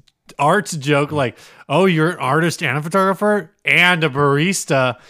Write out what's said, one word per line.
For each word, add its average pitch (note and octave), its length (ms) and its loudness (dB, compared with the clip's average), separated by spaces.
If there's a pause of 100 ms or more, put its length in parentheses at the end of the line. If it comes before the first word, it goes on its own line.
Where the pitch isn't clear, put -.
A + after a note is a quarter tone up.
(380)
arts E3+ 400 0
joke, C#3+ 340 0
like, C#3 260 -4 (300)
"Oh, D#3+ 180 2
you're E3 260 2
an E3+ 80 -8
artist D3+ 440 0
and C3+ 140 -2
a D3+ 60 -4
photographer F#3+ 680 -2 (140)
and E3 400 2
a D3+ 40 0
barista," C#3 840 0 (140)